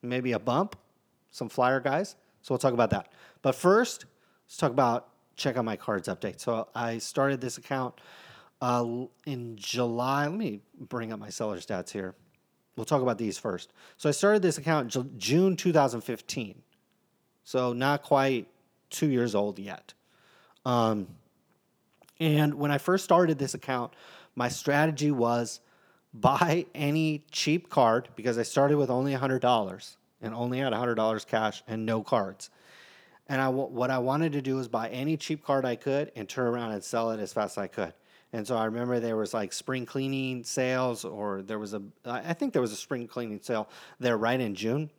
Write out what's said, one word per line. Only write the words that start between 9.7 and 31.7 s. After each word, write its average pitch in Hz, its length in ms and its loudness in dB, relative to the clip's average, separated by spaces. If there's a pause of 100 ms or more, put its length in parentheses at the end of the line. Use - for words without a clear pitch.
Let 165 120 -4
me 110 220 -6 (180)
bring 113 340 -8
up 107 60 -8
my 104 100 -14
seller 104 300 -4
stats 92 320 -6
here. 92 240 -8 (640)
We'll 110 100 -8
talk 143 160 2
about 120 160 0
these 110 180 -2
first. - 360 -6 (260)
So 151 100 0
I 147 40 4
started 202 280 4
this 175 160 2
account 147 320 0
Ju-, 131 300 -4
June 165 380 4
two 175 160 0
thousand 131 280 4
fifteen. 113 640 -8 (840)
So 127 280 0
not 139 280 2
quite 135 460 2 (400)
two - 200 0
years 120 260 2
old 101 240 0
yet. - 340 -12 (720)
Um, 110 440 2 (1080)
and 151 360 4
when 143 160 0
I 143 80 2
first 185 260 0
started 165 340 6
this 135 140 -2
account, 123 400 -4 (420)
my 123 140 0
strategy 147 640 2
was 120 500 0 (540)
buy 139 500 2 (100)
any 151 560 0
cheap - 380 0
card, 117 480 4
because 117 220 0
I 117 60 0
started 143 340 4
with 135 100 2
only 131 240 2
a 135 60 -2
hundred 131 240 0
dollars 107 560 0 (240)
and 110 100 -6
only 120 260 -4
had 135 140 0
a 110 60 -2
hundred 120 160 0
dollars 110 320 0
cash 110 420 -2
and 110 160 -4